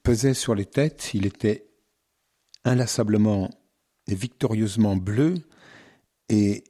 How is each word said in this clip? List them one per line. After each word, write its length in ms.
pesait 320
sur 200
les 120
têtes, 480
il 120
était 420
inlassablement 880
et 60
victorieusement 840
bleu, 380
et 420